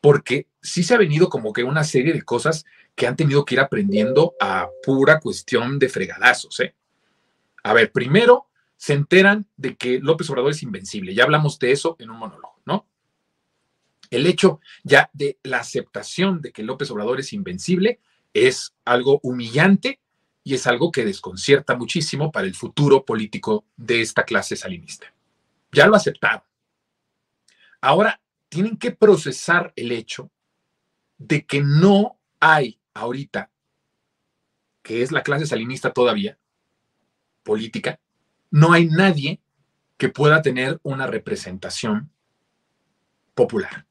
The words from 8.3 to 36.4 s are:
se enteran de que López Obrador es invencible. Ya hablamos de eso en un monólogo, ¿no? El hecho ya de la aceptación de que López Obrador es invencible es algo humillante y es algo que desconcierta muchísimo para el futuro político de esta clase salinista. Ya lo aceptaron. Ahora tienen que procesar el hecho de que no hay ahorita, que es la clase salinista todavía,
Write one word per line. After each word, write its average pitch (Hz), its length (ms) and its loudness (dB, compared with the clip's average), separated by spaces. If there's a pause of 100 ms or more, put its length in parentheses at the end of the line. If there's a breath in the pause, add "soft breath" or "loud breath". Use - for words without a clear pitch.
se - 160 -4
enteran 190 540 4 (100)
de 139 200 -10
que 127 240 -2
López 160 280 -2
Obrador 131 220 -2
es 151 120 -8
invencible. 95 520 -12
Ya 117 80 2
hablamos 151 360 0
de 123 140 0
eso 165 280 -4
en 113 100 -20
un 113 80 -18
monólogo, - 480 -20
¿no? 180 200 -6 (1200)
El 127 160 -2
hecho - 340 2 (220 soft breath)
ya 139 320 4
de 143 280 -6
la 127 180 -6
aceptación 151 840 -6
de - 100 -16
que 110 120 -14
López 127 260 -8
Obrador 117 300 -6
es 135 120 -12
invencible 139 680 -4 (340)
es 127 400 0 (100)
algo 123 380 2
humillante 139 800 0 (440)
y 139 100 -4
es 127 120 -4
algo 123 240 0
que 117 160 -4
desconcierta 104 680 -2
muchísimo 151 540 -4
para 98 160 -6
el 92 80 -8
futuro 135 520 2
político 110 580 -6 (120)
de 117 260 -2
esta 110 220 -4
clase 101 320 -4
salinista. - 580 -16 (560)
Ya 147 160 6
lo 214 80 6
aceptaron. - 480 -2 (1400 soft breath)
Ahora 175 400 2 (300)
tienen 202 260 -4
que 240 140 -4
procesar 170 840 2
el 120 160 -8
hecho - 380 -10 (880)
de 147 300 -4
que 139 160 -2
no 190 560 4 (200)
hay 151 400 4 (160)
ahorita, 120 560 -8 (1300)
que 117 200 -4
es 135 100 -4
la 139 100 -2
clase 143 240 -2
salinista 123 480 -6
todavía, 107 440 0 (1040)